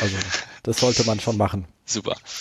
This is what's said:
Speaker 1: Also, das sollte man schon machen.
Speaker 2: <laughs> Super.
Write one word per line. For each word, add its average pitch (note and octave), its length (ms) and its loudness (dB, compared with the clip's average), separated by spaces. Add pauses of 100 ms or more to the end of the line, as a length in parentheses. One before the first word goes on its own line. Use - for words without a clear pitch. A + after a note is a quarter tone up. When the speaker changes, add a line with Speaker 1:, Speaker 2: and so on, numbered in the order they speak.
Speaker 1:
Also, G2 140 0 (480)
das - 140 -2
sollte B2 260 4
man A2 160 2
schon A2+ 180 0
machen. G2 380 0
Speaker 2:
<laughs> - 100 -20
Super. - 300 -2 (260)